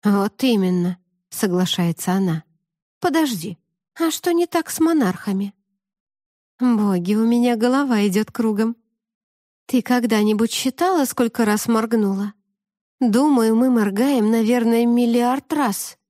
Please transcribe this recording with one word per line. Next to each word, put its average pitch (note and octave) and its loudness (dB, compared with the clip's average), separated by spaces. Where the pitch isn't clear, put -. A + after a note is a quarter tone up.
«Вот G3+ 0
именно», F#3 0
соглашается F3+ -2
она. F3+ -2
«Подожди, B3+ -2
а E4 0
что F4 -2
не E4+ 0
так - -4
с - -10
монархами?» G3+ 0
Боги, G#3 2
у A3 2
меня A#3+ 2
голова B3 0
идёт G#3 -2
кругом. A3 -2
«Ты B3 0
когда-нибудь A3 0
считала, E4 -2
сколько A#3 -2
раз G#3 -2
моргнула?» G#3+ -2
«Думаю, A#3+ 2
мы B3+ 2
моргаем, A3 0
наверное, A#3 2
миллиард A#3+ 0
раз». C#4 -4